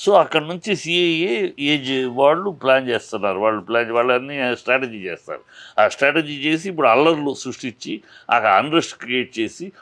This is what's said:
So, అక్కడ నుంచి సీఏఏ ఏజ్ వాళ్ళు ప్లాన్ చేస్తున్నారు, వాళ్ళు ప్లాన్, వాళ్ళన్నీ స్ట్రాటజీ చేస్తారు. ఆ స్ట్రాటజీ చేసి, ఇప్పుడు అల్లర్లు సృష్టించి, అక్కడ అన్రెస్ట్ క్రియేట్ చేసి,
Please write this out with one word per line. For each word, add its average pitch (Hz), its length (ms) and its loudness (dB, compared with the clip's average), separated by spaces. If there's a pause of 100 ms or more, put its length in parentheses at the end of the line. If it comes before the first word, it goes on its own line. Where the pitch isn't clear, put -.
So, 202 80 6
అక్కడ 160 260 4
నుంచి 175 340 -6
సీఏఏ 175 720 -2 (120)
ఏజ్ 135 460 0
వాళ్ళు 143 440 2
ప్లాన్ 131 400 0
చేస్తున్నారు, 101 500 -2
వాళ్ళు 107 220 0
ప్లాన్, 113 300 -2
వాళ్ళన్నీ 123 640 0
స్ట్రాటజీ 123 420 -2
చేస్తారు. 82 420 -10 (420)
ఆ 107 60 6
స్ట్రాటజీ 147 460 0
చేసి, 156 360 -2
ఇప్పుడు 156 180 0
అల్లర్లు 143 460 4
సృష్టించి, 123 680 -10 (280)
అక్కడ 110 200 4
అన్రెస్ట్ 143 440 2
క్రియేట్ 123 460 -6
చేసి, 135 320 -6 (100)